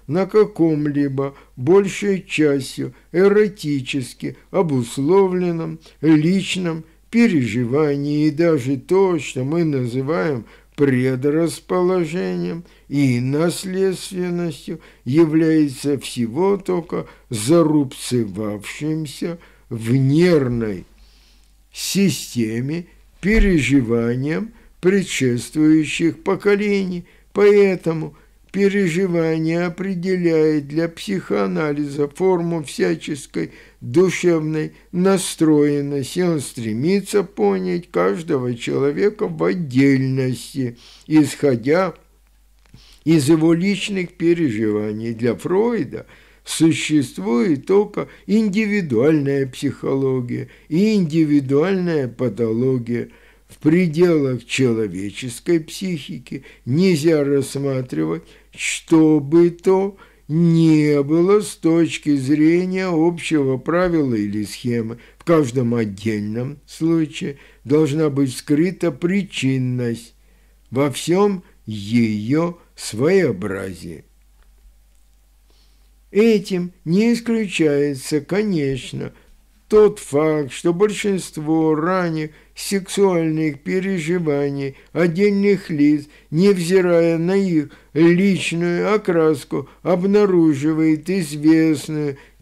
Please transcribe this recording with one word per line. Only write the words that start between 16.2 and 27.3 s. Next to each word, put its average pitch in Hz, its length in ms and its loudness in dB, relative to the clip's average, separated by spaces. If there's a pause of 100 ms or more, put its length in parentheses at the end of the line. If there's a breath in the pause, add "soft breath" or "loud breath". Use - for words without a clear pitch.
только 170 500 -6 (240 loud breath)
зарубцевавшимся 131 2000 -2 (300 soft breath)
в 113 260 -2
нервной 135 880 2 (880 soft breath)
системе 135 1120 -2 (360 soft breath)
переживанием 143 1300 0 (280 soft breath)
предшествующих 156 1400 0
поколений. 196 840 -2 (280 soft breath)